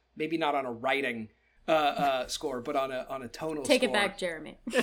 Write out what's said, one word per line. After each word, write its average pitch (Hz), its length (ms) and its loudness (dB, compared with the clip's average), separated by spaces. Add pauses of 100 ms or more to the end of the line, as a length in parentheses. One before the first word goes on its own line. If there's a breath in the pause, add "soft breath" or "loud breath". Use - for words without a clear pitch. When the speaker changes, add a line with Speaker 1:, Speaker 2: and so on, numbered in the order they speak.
(160)
Speaker 1:
maybe 156 220 -2
not 147 180 2
on 135 100 0
a 123 60 -4
writing, 120 580 -2 (380)
uh, 165 40 2
uh, 143 560 4
score, 135 320 -4
but 139 160 -4
on 135 160 0
a, 131 180 -4
on 135 120 -6
a 120 60 -8
tonal 156 360 -6
Speaker 2:
Take 254 200 4
it - 80 2
Speaker 1:
score. - 20 0
Speaker 2:
back, 202 240 0
Jeremy. 160 400 -8 (100)
Speaker 1:
<laughs> - 0 - (160)